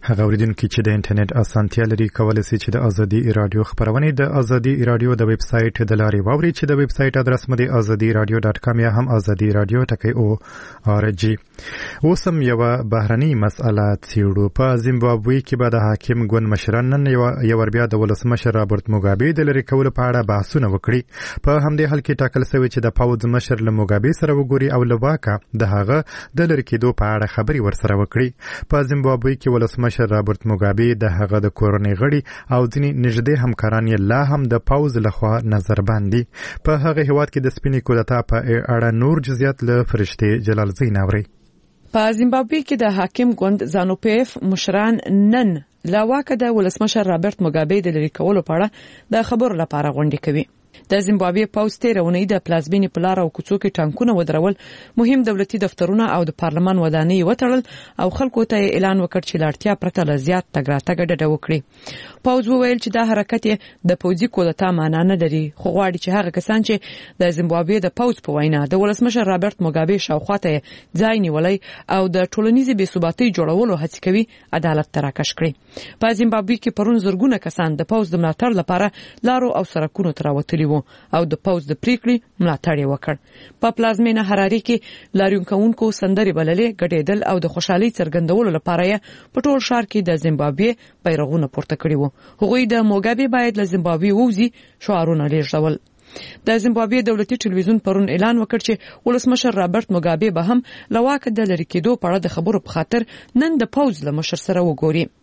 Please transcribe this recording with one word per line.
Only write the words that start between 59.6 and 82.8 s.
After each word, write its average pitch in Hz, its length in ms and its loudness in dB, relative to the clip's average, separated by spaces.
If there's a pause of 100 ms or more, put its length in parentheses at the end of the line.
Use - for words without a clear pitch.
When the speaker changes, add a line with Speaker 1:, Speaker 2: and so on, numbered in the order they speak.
Speaker 2:
پرته 180 260 -2
له 147 80 0 (100)
زیات 180 180 0 (120)
تګ 139 160 -2
راتګه 165 360 -2
ډډه 160 240 0
وکړي. 156 260 -2 (680)
پوځ 254 240 2
وویل 247 300 2
چې 214 180 -6
دا 233 140 2
حرکت 220 380 -2
یې 214 80 0 (340)
د 180 120 2
پوځي 185 340 0
کودتا 180 320 0 (100)
معنا 156 320 0
نه 196 120 2
لري، 156 200 0 (140)
خو - 180 -6
غواړي 185 300 0
چې - 120 -4
هغه 185 220 -2
کسان 220 300 0
چې 220 60 0 (460)
د 175 160 2
زیمبابوې 170 500 0
د - 20 0 (100)
پوځ 247 260 -2
په - 120 -6
وینا 151 260 2 (100)
د - 100 0
ولسمشر 214 500 0
رابرټ 190 240 0 (100)
موګابي 160 400 0
شاوخوا 156 380 -2
ته 180 100 0
یې 143 60 -2 (420)
ځای 220 220 2
نیولی 165 320 0 (400)
او 190 120 2
د 180 100 -2 (140)
ټولنیزې 240 460 2
بې 190 140 2
ثباتۍ 170 440 0
جوړولو 175 460 0
هڅې - 240 -8
کوي، 202 180 2 (280)
عدالت 156 400 0
ته - 60 -4 (100)
راکش - 300 -6
کړي. 160 140 -2 (480)
په 226 60 2 (120)
زیمبابوې 220 440 0
کې 240 160 -2
پرون 226 260 2
زرګونه 196 320 0 (120)
کسان 160 280 -2
د 156 140 -4
پوځ 220 240 0
د - 80 0
ملاتړ 170 280 0 (100)
لپاره 185 260 0 (420)
لارو 247 200 0 (100)
او 185 60 -2 (100)
سړکونو 165 420 -2
ته - 120 -10
راوتلي 147 400 -2
وو 151 120 2 (360)
او 170 60 2 (100)
د - 20 -2 (100)
پوځ 175 260 0
د 151 120 -2
پریکړې 247 340 0 (260)
ملاتړ 165 400 0